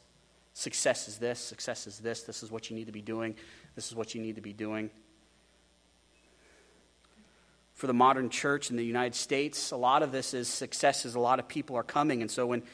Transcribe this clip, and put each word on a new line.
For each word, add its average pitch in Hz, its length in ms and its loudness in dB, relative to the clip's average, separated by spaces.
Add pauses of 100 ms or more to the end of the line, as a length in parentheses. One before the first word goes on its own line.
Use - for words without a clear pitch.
(540)
success - 540 0
is 107 100 -12
this, 120 220 -2
success - 480 -8
is 101 100 -14
this, 113 240 -6
this - 220 -12
is 107 80 -12
what 110 180 -8
you 113 60 -8
need 113 100 -8
to 110 60 -14
be 104 100 -10
doing, 113 320 -4 (400)
this - 140 -10
is 117 80 -12
what 113 180 -6
you 117 80 -6
need 110 140 -6
to 107 60 -14
be 104 120 -10
doing. 107 380 -4 (2750)
For - 140 -6
the 131 80 4
modern 127 340 8
church 143 400 0
in 123 60 -4
the 117 100 0
United 120 300 0
States, - 560 -2
a 147 40 -4
lot 131 280 6
of 139 80 0
this 131 240 -4
is 123 120 -2
success - 600 2
is 117 80 -6
a 123 40 0
lot 123 200 6
of 123 80 -4
people 139 280 -4
are 117 60 0
coming. 143 400 2
And 107 80 -4
so 127 160 0
when 120 160 0 (120)